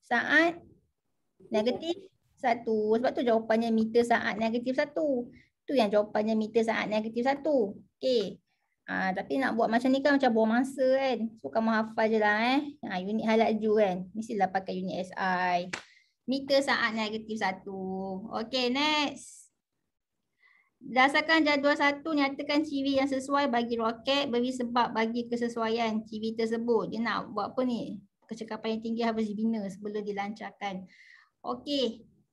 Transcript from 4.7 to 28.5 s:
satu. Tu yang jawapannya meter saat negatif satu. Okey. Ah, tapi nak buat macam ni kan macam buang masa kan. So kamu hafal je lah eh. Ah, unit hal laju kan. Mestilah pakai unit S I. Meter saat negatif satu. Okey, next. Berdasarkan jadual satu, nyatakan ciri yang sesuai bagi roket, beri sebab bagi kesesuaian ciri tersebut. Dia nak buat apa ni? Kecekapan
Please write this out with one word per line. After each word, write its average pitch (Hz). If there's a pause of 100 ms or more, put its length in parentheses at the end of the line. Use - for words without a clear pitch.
satu. 294 (400)
Tu 285
yang 220
jawapannya 214
meter 220
saat 214
negatif 220
satu. 269 (220)
Okey. 247 (480)
Ah, 185
tapi 190
nak 233
buat 220
macam 240
ni 269
kan 285
macam 269
buang 220
masa 269 (100)
kan. 254 (160)
So 269
kamu 220
hafal 220
je 220
lah 208 (160)
eh. 285 (260)
Ah, 190
unit 214
hal 226
laju 214
kan. 185 (180)
Mestilah 214
pakai 190
unit 185
S -
I. 180 (560)
Meter 277
saat 233
negatif 220
satu. 190 (580)
Okey, 247
next. 294 (1300)
Berdasarkan 302
jadual 285
satu, 285
nyatakan 294
ciri 277
yang 269
sesuai 277
bagi 233
roket, 262
beri 240
sebab 240
bagi 226
kesesuaian 226
ciri 220
tersebut. 226
Dia 220
nak 214
buat 202
apa 254
ni? 240 (300)
Kecekapan 220